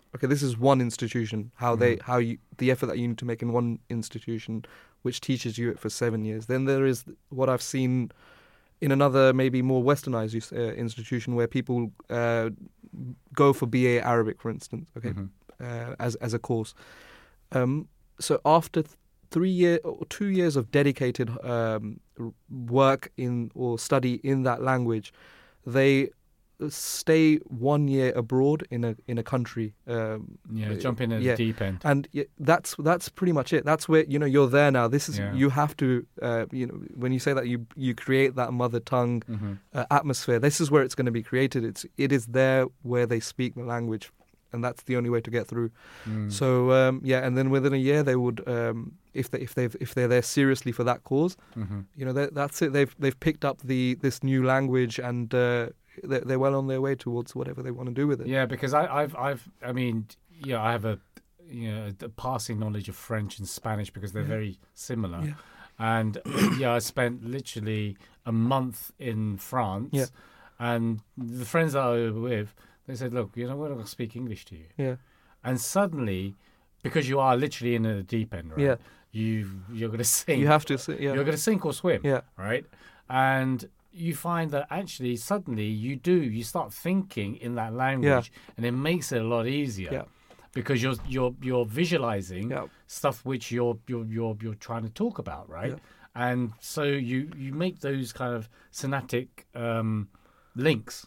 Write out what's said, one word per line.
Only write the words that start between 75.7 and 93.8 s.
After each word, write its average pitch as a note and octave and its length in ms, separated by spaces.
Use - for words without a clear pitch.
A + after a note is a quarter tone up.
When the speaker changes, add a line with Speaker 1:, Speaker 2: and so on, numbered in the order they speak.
Speaker 2:
because C3+ 260
you C#3 120
are C3 160
literally A#2+ 400
in A2+ 60
the G#2 200
deep A2 320
end, D#2+ 160
right? D3+ 100
Speaker 1:
Yeah. C3+ 160
Speaker 2:
You, A2 360
you're A2+ 180
gonna A#2 140
sink. - 360
Speaker 1:
You C#3+ 80
have D3+ 180
to C#3 100
si-, D3 240
yeah. C#3 140
Speaker 2:
You're C3+ 100
gonna D3+ 120
sink F#3 280
or D3+ 80
swim, E3 320
Speaker 1:
Yeah. C3 180
Speaker 2:
right? A2 300
And C3 600
you E3+ 220
find E3 360
that C#3+ 200
actually C3 460
suddenly A#2 500
you A2 300
do, F3 180
you A#2+ 280
start A2+ 300
thinking E3+ 640
in A#2+ 180
that A2+ 200
language, C3 600
Speaker 1:
Yeah. - 220
Speaker 2:
and A#2 100
it A#2+ 60
makes D3+ 400
it A#2+ 100
a - 20
lot A#2 220
easier B2+ 460
Speaker 1:
Yeah. C3 100
Speaker 2:
because B2+ 300
you're, C3 140
you're, B2+ 320
you're B2+ 240
visualizing A2 840
Speaker 1:
Yeah. C3 160
Speaker 2:
stuff - 360
which B2+ 280
you're, A#2+ 340